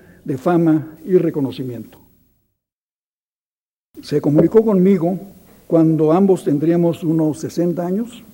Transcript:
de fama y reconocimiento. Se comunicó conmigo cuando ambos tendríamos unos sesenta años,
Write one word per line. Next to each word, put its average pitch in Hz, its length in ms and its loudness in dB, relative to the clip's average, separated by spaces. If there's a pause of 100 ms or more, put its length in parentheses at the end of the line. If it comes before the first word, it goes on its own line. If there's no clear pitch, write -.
(240)
de 147 140 -6
fama 165 680 0
y 185 120 2
reconocimiento. 131 800 -6 (2000)
Se 147 200 -4
comunicó 165 420 2
conmigo 190 540 2 (500)
cuando 160 440 2
ambos 190 320 2
tendríamos 170 600 0
unos 156 360 0
sesenta 175 480 -4
años, 214 360 -6 (100)